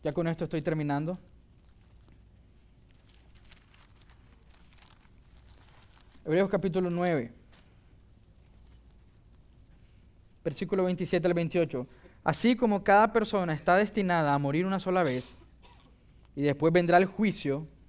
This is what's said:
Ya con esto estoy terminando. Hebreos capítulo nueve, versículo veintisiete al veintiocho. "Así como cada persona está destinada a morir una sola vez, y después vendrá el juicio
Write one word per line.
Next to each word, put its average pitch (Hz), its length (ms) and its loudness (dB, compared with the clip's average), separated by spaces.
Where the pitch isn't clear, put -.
Ya 151 80 -2
con 165 160 -2
esto 165 160 -4
estoy 160 180 -6
terminando. 156 560 -4
Hebreos 180 240 0
capítulo 185 420 -2
nueve, 170 420 -2
versículo 185 400 -2
veintisiete 180 420 -2
al 175 80 2
veintiocho. 165 540 -2
"Así 220 320 2
como 208 300 0
cada 214 280 6
persona 202 420 0
está 175 220 2
destinada 185 560 0
a 143 60 2
morir 143 260 0
una 190 140 -2
sola 185 240 0
vez, 127 340 -4
y 139 60 -4
después 147 300 2
vendrá 175 260 4
el 190 80 6
juicio 160 600 -4